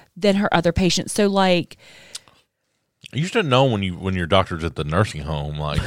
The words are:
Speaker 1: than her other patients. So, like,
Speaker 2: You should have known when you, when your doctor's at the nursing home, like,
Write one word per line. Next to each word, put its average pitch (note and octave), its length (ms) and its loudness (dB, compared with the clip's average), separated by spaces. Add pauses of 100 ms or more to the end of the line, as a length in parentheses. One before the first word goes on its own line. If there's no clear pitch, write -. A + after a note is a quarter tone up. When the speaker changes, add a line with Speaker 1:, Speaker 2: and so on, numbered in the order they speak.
(180)
Speaker 1:
than G3 200 2
her G3+ 160 0
other E3+ 180 2
patients. F3 420 0
So, G#3 140 2
like, F#3+ 500 0 (1400)
Speaker 2:
You D3 120 -4
should F#3+ 120 -6
have G#3+ 80 0
known C3 260 4
when G2+ 120 0
you, F#2 120 -2
when F#2 200 -2
your F2+ 120 0
doctor's F2+ 360 2
at E2+ 120 -2
the D#2+ 80 -4
nursing D#2 380 0
home, D2 360 -6
like, D2 300 -2